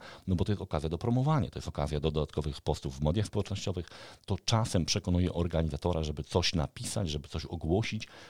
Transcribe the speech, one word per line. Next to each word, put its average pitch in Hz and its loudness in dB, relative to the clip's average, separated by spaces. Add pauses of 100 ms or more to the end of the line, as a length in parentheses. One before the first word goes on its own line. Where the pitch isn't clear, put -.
(260)
No 95 2
bo 82 2
to 104 0
jest 98 -2
okazja 78 -2
do 80 -2
promowania, 127 2
to - -10
jest - -10
okazja 73 0
do 78 4
dodatkowych 76 -2
postów 71 -2
w 69 -4
mediach 90 2
społecznościowych. 95 -4 (380)
To 98 0
czasem 110 2
przekonuje 90 2
organizatora, 82 0
żeby 76 -4
coś - 2
napisać, 85 -2
żeby 73 -6
coś - -4
ogłosić, 95 0 (220)